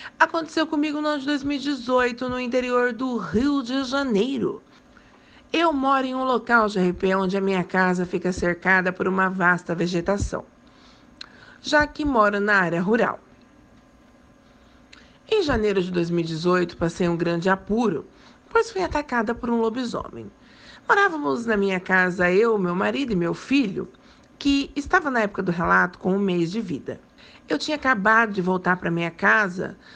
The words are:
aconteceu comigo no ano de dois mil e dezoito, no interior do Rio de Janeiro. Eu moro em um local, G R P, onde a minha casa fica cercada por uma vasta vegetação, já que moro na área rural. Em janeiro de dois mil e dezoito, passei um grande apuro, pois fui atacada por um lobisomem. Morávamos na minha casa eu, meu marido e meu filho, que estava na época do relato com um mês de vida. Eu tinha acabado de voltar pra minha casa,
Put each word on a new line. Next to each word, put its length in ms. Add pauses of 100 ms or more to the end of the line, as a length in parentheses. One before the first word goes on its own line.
(180)
aconteceu 480
comigo 340
no 60
ano 140
de 60
dois 180
mil 120
e 40
dezoito, 680
no 120
interior 520
do 240
Rio 460
de 220
Janeiro. 760 (920)
Eu 200
moro 320
em 120
um 80
local, 440
G 120
R 120
P, 220
onde 220
a 40
minha 220
casa 420
fica 280
cercada 600
por 140
uma 220
vasta 440
vegetação, 720 (1200)
já 240
que 180
moro 360
na 140
área 280
rural. 380 (2000)
Em 140
janeiro 360
de 120
dois 180
mil 140
e 20
dezoito, 500
passei 320
um 80
grande 320
apuro, 560 (460)
pois 220
fui 100
atacada 500
por 160
um 120
lobisomem. 680 (580)
Morávamos 600
na 100
minha 240
casa 500
eu, 280
meu 160
marido 360
e 60
meu 160
filho, 560 (500)
que 380
estava 340
na 100
época 220
do 80
relato 480
com 140
um 60
mês 340
de 80
vida. 400 (480)
Eu 100
tinha 160
acabado 600
de 80
voltar 340
pra 140
minha 200
casa, 680 (180)